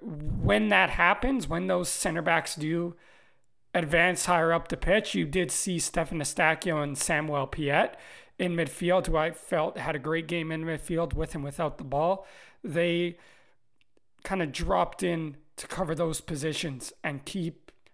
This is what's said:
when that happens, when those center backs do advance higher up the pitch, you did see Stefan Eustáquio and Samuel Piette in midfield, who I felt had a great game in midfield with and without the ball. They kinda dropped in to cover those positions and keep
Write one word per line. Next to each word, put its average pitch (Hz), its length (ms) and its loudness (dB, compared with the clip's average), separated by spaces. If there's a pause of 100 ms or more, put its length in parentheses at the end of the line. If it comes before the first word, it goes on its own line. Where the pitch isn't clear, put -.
when 202 680 0
that 190 220 6
happens, 208 580 4
when 170 200 -2
those 180 200 2
center - 340 0
backs 165 320 2
do 170 400 -2 (800)
advance 170 520 4
higher 165 260 4
up 170 160 0
the - 80 -4
pitch, 208 400 2
you 175 80 2
did 160 260 0
see 175 300 0
Stefan - 380 -2
Eustáquio 156 600 2
and 143 160 -2
Samuel 151 520 0
Piette 156 500 0 (400)
in 180 160 -2
midfield, 170 540 0
who 165 80 2
I 160 160 2
felt - 460 -2
had 151 180 -4
a - 20 -6
great 156 300 -4
game 160 240 -4
in 160 100 -4
midfield 165 500 -4
with 160 220 -4
and 156 80 -6
without 143 360 -4
the 165 60 -10
ball. 160 400 0 (380)
They 170 540 0 (1080)
kinda - 240 -2
dropped 175 560 0
in 165 340 -2 (200)
to - 100 -10
cover 170 280 -4
those 165 260 -2
positions 147 720 -6 (100)
and 143 220 -6
keep - 480 -8 (220)